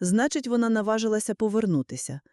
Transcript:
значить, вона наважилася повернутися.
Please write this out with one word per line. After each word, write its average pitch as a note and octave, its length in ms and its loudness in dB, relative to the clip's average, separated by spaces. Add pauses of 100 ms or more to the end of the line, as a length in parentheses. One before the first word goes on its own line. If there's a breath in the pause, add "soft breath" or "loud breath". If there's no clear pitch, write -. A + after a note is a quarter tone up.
значить, A3+ 460 0
вона A#3 220 0
наважилася A3 680 0
повернутися. F3+ 840 -2 (120)